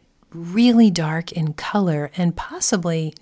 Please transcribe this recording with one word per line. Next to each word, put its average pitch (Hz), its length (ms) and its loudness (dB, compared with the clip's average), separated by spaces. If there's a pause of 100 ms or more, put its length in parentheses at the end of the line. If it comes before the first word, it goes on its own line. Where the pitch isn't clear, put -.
(320)
really 220 580 4
dark 165 420 -4
in 156 220 -4
color, 156 640 -2
and 175 180 0
possibly 170 880 -4